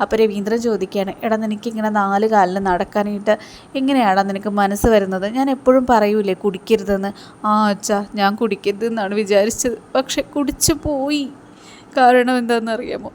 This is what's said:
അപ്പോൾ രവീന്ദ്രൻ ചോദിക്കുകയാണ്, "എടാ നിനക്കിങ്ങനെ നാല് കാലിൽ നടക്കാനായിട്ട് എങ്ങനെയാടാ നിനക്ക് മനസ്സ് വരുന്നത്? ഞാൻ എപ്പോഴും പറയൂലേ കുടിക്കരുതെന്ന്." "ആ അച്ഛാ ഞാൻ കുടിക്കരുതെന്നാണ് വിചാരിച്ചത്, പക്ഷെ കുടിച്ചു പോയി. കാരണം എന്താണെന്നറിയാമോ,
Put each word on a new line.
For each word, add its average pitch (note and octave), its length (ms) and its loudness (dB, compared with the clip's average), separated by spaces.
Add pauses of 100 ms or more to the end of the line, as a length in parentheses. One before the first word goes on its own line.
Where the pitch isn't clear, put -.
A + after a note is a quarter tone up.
അപ്പോൾ G#3 160 -2
രവീന്ദ്രൻ G#3+ 420 0
ചോദിക്കുകയാണ്, G3 640 -2
"എടാ A3 140 0
നിനക്കിങ്ങനെ A3 540 -4
നാല് G#3 380 2
കാലിൽ G3 300 2
നടക്കാനായിട്ട് G3+ 800 -2 (360)
എങ്ങനെയാടാ C4 480 2
നിനക്ക് G3 260 -6
മനസ്സ് G3+ 380 0
വരുന്നത്? G3 480 2
ഞാൻ C4+ 160 0
എപ്പോഴും C4 400 2
പറയൂലേ G#3 440 2
കുടിക്കരുതെന്ന്." G3 800 -2 (340)
"ആ G#3+ 60 2 (160)
അച്ഛാ G3+ 360 -2 (100)
ഞാൻ G3+ 200 0
കുടിക്കരുതെന്നാണ് G3+ 800 -4
വിചാരിച്ചത്, G#3+ 640 0 (160)
പക്ഷെ C4 280 -2
കുടിച്ചു D4 520 -4 (100)
പോയി. C#4+ 440 -4 (680)
കാരണം B3+ 420 4
എന്താണെന്നറിയാമോ, A3+ 760 -4